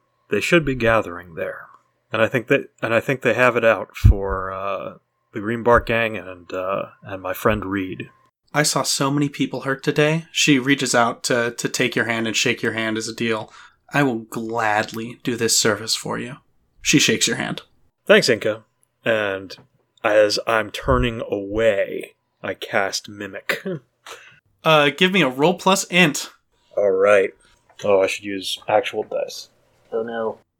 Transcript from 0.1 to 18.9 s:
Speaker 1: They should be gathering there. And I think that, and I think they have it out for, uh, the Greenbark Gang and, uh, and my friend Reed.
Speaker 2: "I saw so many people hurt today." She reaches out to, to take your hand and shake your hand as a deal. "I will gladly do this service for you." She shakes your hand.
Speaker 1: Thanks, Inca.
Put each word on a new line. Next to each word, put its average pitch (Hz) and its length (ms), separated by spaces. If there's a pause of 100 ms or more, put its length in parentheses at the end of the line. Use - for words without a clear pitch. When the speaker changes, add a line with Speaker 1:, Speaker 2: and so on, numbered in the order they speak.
Speaker 1:
They 135 100
should 170 240
be 139 100
gathering 95 600
there. - 320 (440)
And 110 120
I 107 60
think 113 200
that, 139 220 (100)
and 113 140
I 113 60
think 131 200
they 117 140
have 120 220
it 120 80
out 104 300
for, 95 560
uh, 95 440 (380)
the 113 80
Greenbark 117 460
Gang 113 300
and, 90 360
uh, 92 340 (160)
and 98 180
my 92 140
friend 107 300
Reed. 95 440 (440)
Speaker 2:
"I 147 100
saw 151 200
so - 280
many 143 180
people 131 340
hurt 135 200
today." 156 480
She 139 300
reaches 131 340
out 120 300
to, 120 260
to 120 180
take 127 280
your 120 80
hand 113 240
and 107 80
shake 120 260
your 117 100
hand 110 240
as 110 120
a 113 60
deal. 113 380 (400)
"I 147 120
will 120 160
gladly 113 1040
do 123 100
this 113 240
service - 380
for 110 220
you." 120 180 (440)
She - 200
shakes - 260
your 117 100
hand. 117 260 (440)
Speaker 1:
Thanks, 202 220
Inca. 110 340 (420)